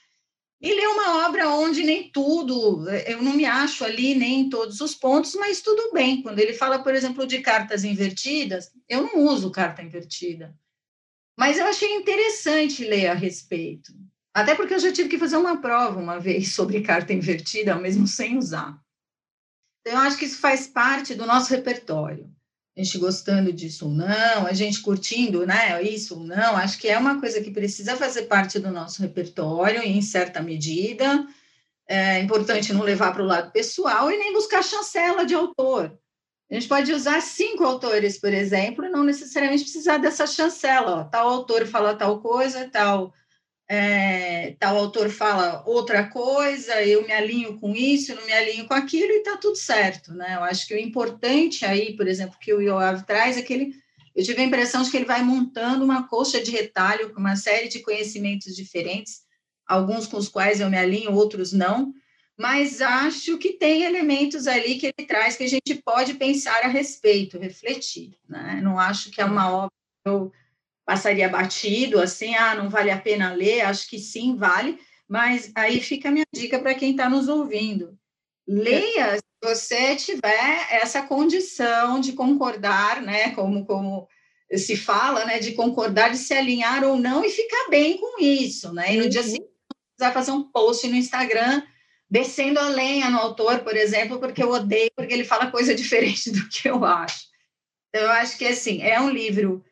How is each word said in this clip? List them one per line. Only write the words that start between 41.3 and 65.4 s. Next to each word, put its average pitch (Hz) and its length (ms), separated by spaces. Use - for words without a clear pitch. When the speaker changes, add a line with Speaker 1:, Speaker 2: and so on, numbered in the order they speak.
Speaker 1:
fala 208 280
tal 208 260
coisa, 254 480
tal, 202 440
é, 196 920
tal 202 180
autor 208 320
fala 196 560
outra 220 420
coisa, 262 760
eu 208 220
me 214 60
alinho 220 480
com 208 160
isso, 269 360
eu 233 60
não 220 80
me 220 80
alinho 220 340
com 269 80
aquilo, 320 360
e 427 120
tá 403 140
tudo 403 180
certo, 190 580
né? 180 220
Eu 175 80
acho 185 240
que 208 80
o 214 40
importante 240 840
aí, 208 320
por 196 100
exemplo, 185 320
que 214 140
o 208 80
Yoav 190 440
traz 233 320
é 240 40
que 247 120
ele, 277 200
eu 185 80
tive 240 180
a 262 40
impressão 254 380
de 254 80
que 277 60
ele 254 80
vai 247 180
montando 254 600
uma 262 240
colcha 240 360
de 233 80
retalho 214 600
com 202 80
uma 196 160
série 220 320
de 247 120
conhecimentos 208 760
diferentes, 190 640
alguns 190 400
com 214 120
os 202 120
quais 202 320
eu 196 80
me 190 80
alinho, 196 340
outros 202 400
não, 202 400
mas 262 440
acho 269 560
que 381 160
tem 320 300
elementos 294 640
ali 247 300
que 277 100
ele 277 200
traz 226 300
que 262 60